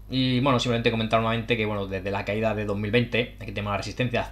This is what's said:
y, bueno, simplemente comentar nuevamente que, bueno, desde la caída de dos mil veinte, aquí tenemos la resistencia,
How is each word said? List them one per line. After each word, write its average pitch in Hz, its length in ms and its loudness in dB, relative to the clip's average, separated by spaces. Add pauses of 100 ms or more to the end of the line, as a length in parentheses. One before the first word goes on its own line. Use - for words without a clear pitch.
y, 127 340 2
bueno, 131 180 4
simplemente 117 320 2
comentar 113 280 2
nuevamente 113 380 0
que, 110 80 0
bueno, 101 220 -2
desde 95 240 -4
la 98 140 -4
caída 110 280 0
de 104 120 -2
dos 101 120 -2
mil 104 140 -2
veinte, 117 480 0
aquí - 140 -10
tenemos 104 180 -4
la 101 60 0
resistencia, 117 540 -2